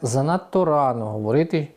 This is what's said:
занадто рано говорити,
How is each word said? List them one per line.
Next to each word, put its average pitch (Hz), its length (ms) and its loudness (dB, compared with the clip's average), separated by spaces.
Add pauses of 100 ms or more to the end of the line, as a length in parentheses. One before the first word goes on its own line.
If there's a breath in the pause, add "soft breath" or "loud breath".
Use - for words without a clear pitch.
занадто 156 640 0
рано 131 420 0
говорити, 135 720 0